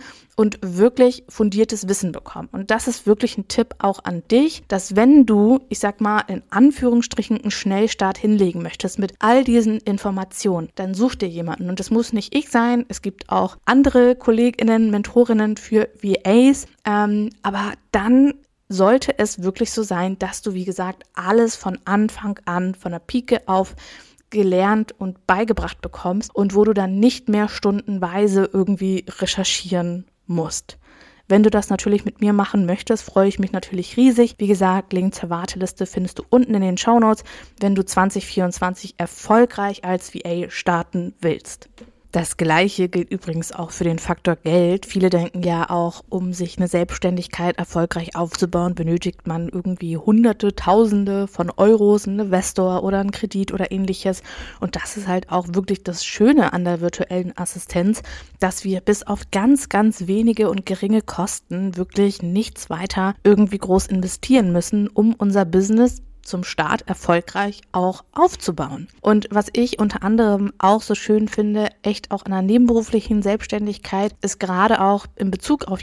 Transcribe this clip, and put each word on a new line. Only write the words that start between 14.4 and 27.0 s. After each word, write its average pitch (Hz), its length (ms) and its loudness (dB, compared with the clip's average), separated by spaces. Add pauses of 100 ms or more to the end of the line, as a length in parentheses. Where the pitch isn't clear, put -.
Mentorinnen 214 640 2
für 214 320 0 (140)
V 196 120 -2 (120)
As, 254 420 4 (180)
ähm, 208 440 0 (140)
aber 202 280 -4 (220)
dann 254 400 4 (340)
sollte 208 520 2
es 208 220 -2
wirklich 190 300 -4
so 220 120 -4
sein, 190 360 -4
dass 190 220 -8
du, 202 120 -6
wie 185 120 -6
gesagt, 185 380 -8 (100)
alles 220 420 0
von 185 300 -8
Anfang 208 580 -2
an, 180 320 -4
von - 160 -10
der 247 80 -8
Pike 240 460 -2
auf 190 280 0 (580)
gelernt 202 640 0
und 185 300 -10
beigebracht 190 540 -2
bekommst 180 540 -6
und 202 200 0
wo 208 80 6
du 214 100 4
dann 196 260 -2
nicht 240 300 2